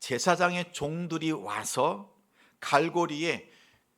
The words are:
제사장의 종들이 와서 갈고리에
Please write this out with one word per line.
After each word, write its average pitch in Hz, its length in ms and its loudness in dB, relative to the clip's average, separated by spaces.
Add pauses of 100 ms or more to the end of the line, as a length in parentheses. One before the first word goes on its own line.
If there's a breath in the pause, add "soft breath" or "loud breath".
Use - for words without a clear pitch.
제사장의 175 720 2
종들이 160 600 -4
와서 127 840 -2 (460 soft breath)
갈고리에 151 920 0 (480 soft breath)